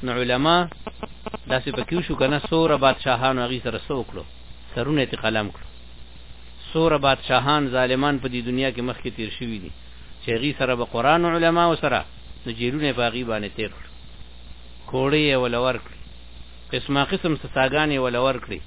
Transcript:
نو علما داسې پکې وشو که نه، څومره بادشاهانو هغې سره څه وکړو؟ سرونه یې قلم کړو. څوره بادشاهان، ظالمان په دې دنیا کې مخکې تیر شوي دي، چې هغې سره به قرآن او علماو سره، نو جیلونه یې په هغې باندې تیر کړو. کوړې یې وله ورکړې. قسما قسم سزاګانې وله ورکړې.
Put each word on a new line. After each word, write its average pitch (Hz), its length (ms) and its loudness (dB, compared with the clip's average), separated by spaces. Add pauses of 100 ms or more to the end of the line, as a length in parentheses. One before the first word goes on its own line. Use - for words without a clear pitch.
نو 127 80 -2
علما 131 560 4 (800)
داسې 127 240 0
پکې 127 220 -4
وشو 165 220 -2
که 131 120 4
نه، 143 120 4
څومره 160 360 4
بادشاهانو 131 720 4
هغې 123 180 -2
سره 110 240 -2
څه - 40 -4
وکړو؟ 107 320 -4 (520)
سرونه 135 260 2
یې 120 140 0
قلم 107 340 2
کړو. - 180 -12 (1040)
څوره 160 240 6
بادشاهان، 139 720 4
ظالمان 131 500 2
په 131 80 -4
دې 123 220 -2
دنیا 131 220 2
کې 120 180 -6
مخکې 123 260 -6
تیر 110 220 -4
شوي 117 260 -4
دي، 76 80 -10 (540)
چې - 100 -6
هغې 135 240 0
سره 127 160 2
به 120 100 0
قرآن 143 400 4
او 170 120 2
علماو 170 380 4
سره، 127 300 2 (400)
نو 123 60 -6
جیلونه 123 380 0
یې 131 40 0
په 120 160 2
هغې 123 220 -4
باندې 104 240 -2
تیر 107 140 -4
کړو. - 200 -16 (1000)
کوړې 139 400 4
یې 135 60 4
وله 123 320 2
ورکړې. 123 300 -4 (720)
قسما 139 320 0
قسم 175 320 0
سزاګانې 139 640 2
وله 123 300 2
ورکړې. 117 400 -2